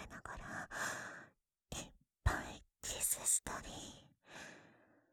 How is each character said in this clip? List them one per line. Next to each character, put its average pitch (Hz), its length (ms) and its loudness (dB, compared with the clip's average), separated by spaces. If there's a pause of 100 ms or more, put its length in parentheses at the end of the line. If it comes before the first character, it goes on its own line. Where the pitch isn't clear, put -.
え - 40 -10
な - 140 -10
が - 160 -8
ら、 - 320 -6 (1040)
い - 120 -4
っ - 80 -12 (320)
ぱ - 100 10
い - 300 -4 (180)
キ - 220 0
ス - 240 4
し - 160 6
た - 180 -4
り。 - 460 -10 (1040)